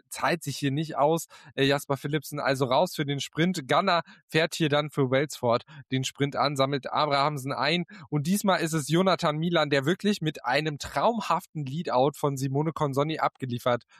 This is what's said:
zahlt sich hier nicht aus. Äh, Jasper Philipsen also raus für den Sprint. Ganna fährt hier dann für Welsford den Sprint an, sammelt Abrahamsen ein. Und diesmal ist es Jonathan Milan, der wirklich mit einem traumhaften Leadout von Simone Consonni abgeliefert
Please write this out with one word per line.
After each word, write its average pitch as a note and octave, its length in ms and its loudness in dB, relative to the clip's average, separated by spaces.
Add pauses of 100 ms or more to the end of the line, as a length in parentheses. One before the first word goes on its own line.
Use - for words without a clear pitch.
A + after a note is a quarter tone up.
zahlt D#3 340 -2
sich C#3 140 -6
hier C#3+ 140 0
nicht D3+ 260 -4
aus. D#3 300 2 (280)
Äh, C3+ 80 2
Jasper C#3 320 2
Philipsen D3 460 -4
also C3 240 2
raus C#3+ 280 2
für D3+ 120 -4
den C#3 160 -4
Sprint. E3 440 -2
Ganna E3+ 360 2 (260)
fährt D#3+ 260 2
hier E3 140 0
dann D3 220 0
für C3 220 0
Welsford B2+ 520 2 (300)
den C3 100 0
Sprint C#3 320 -4
an, C3+ 220 0
sammelt C3+ 340 -2
Abrahamsen C#3+ 640 0
ein. D3+ 320 0 (240)
Und D3 180 -2
diesmal F#3+ 320 2
ist D#3 140 -2
es C#3+ 160 -2
Jonathan E3 480 2
Milan, D#3+ 320 2
der C#3 160 2
wirklich G3 340 0
mit D#3 240 -4
einem D3 340 0
traumhaften E3+ 880 -2
Leadout C3+ 500 2
von C#3+ 200 -2
Simone C#3 380 -2
Consonni C#3+ 460 -2
abgeliefert B2 640 -2 (160)